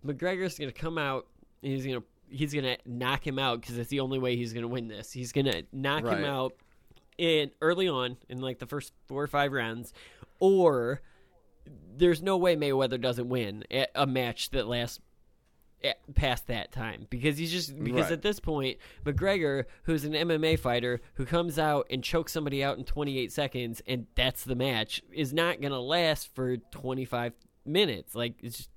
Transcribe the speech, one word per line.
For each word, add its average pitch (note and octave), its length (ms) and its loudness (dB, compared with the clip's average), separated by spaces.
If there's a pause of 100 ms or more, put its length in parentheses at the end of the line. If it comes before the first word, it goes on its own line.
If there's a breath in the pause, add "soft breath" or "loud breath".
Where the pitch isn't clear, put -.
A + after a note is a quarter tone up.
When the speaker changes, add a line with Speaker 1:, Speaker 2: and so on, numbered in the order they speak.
Speaker 1:
McGregor's F3+ 520 -2
gonna C#3 140 -6
come E3 240 -6
out, C#3 300 -2 (360)
and C3+ 100 -4
he's C3+ 140 -4
gonna, B2 160 -4 (260)
he's C#3+ 260 -4
gonna C3 220 0 (100)
knock B2+ 400 -2
him C3+ 120 -4
out, A#2+ 240 0
'cause A#2+ 160 -8
it's A#2 120 -4
the C#3 100 0
only C3 180 -2
way B2+ 180 2
he's A#2 160 -4
gonna A#2 160 -4
win A#2+ 200 -4
this. G#2+ 240 -12
He's B2 200 -8
gonna C3 300 2 (100)
knock C#3 300 0
him A#2 60 0 (140)
Speaker 2:
Right. - 20 0
Speaker 1:
out C3 300 -2 (640)
in, D#3 320 2 (100)
early F3 280 4
on B2+ 280 0 (120)
in, B2+ 120 -8
like, C3 200 -4
the B2+ 60 -10
first C#3+ 260 -8 (160)
four C#3 140 -4
or D3 40 -2
five C#3+ 260 2
rounds, A#2 400 -4 (480 loud breath)
or D#3 600 6 (960 soft breath)
there's E3 260 6
no G3 140 2
way F3 200 6
Mayweather C3+ 440 2
doesn't B2 280 0
win G#2+ 420 -2
a, C3 240 2
a C#3+ 120 4
match B2+ 440 -2
that B2 160 0
lasts A#2+ 340 -4 (840)
a, C3+ 100 2 (200)
past C3 340 2
that A2+ 240 -6
time, A2 380 -8
because C#3+ 280 0
he's E3 140 -4
just, D3+ 300 -6
because B2 220 2
Speaker 2:
Right. - 80 0
Speaker 1:
at D#3 100 -4
this G#3 180 -2
point, C#3 380 -2 (260 loud breath)
McGregor, D3 600 2 (200 loud breath)
who's D#3 200 0
an D3+ 100 -2
M E3+ 160 2
M D#3 140 4
A D#3+ 120 6
fighter, A#2+ 440 0 (140 loud breath)
who C3+ 120 -4
comes E3+ 320 0
out D3+ 320 2
and C3 120 -2
chokes - 300 0
somebody C#3 300 -2
out C#3 160 0
in C3 60 -8
twenty-eight C3+ 480 -2
seconds, B2 540 -4
and B2 280 -4
that's B2+ 300 0
the B2+ 120 -2
match, B2 460 0 (100)
is C#3 200 -2
not E3+ 280 2
gonna C#3 200 -2
last D#3 540 2
for B2+ 240 0
twenty-five B2+ 760 -4 (320)
minutes. D3+ 500 0
Like, A#2+ 280 -2
it's A#2 160 -10
just - 180 -14